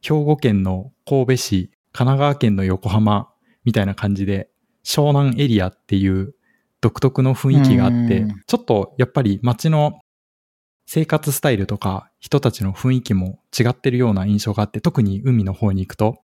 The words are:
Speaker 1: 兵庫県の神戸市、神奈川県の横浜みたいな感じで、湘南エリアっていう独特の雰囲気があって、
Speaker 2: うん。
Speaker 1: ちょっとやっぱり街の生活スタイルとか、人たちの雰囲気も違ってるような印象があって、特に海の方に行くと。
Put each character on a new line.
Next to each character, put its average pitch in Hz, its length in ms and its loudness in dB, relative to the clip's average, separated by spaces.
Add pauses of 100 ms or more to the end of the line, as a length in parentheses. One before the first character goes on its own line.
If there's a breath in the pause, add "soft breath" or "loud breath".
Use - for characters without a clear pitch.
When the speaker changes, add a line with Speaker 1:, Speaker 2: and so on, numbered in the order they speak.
Speaker 1:
兵 151 240 0
庫 147 120 2
県 104 260 2
の 92 300 -4 (140)
神 131 200 2
戸 131 100 2
市、 95 340 -2 (220)
神 127 180 0
奈 135 80 2
川 143 180 2
県 107 200 2
の 95 80 0
横 95 240 -2
浜 104 420 0 (340)
み 120 80 0
た 107 100 2
い 98 40 0
な 98 80 -4
感 101 200 -2
じ 98 120 -4
で、 98 240 -4 (340)
湘 147 240 0
南 143 340 2
エ 143 60 0
リ 110 120 4
ア 92 80 -2
っ - 80 -10
て - 200 -4
い 95 120 2
う 95 260 -2 (460)
独 - 200 0
特 131 220 0
の 131 120 2
雰 135 260 2
囲 - 20 4
気 131 140 4
が 123 100 4
あ - 20 2
っ - 20 2 (180)
て、 98 120 2
Speaker 2:
う 107 60 -2
ん。 104 200 -8
Speaker 1:
ち - 80 0
ょ 233 60 0
っ 240 40 -20
と 101 340 0
や 127 80 4
っ - 40 -14
ぱ 143 120 -2
り 101 200 0
街 123 280 0
の 151 300 0 (840)
生 160 180 -2
活 151 280 -2
ス - 80 -6
タ 147 100 0
イ 117 60 2
ル 95 100 -2
と 104 100 -6
か、 95 420 -8
人 - 220 -2
た 127 120 2
ち - 120 -6
の 98 80 -2
雰 127 200 -2
囲 127 100 0
気 110 120 -2
も 92 260 -4 (180)
違 120 120 2
っ 127 40 -4
て - 160 -4
る 123 80 -2
よ 123 140 2
う - 20 2
な 92 120 -2
印 104 120 0
象 104 160 -4
が 110 80 -2
あ 104 40 0
っ - 40 -10
て、 107 100 -8
特 151 220 0
に 98 200 -2
海 123 220 0
の 95 80 -4
方 98 200 -2
に 95 120 -2
行 - 60 -16
く - 60 -14
と。 107 340 -2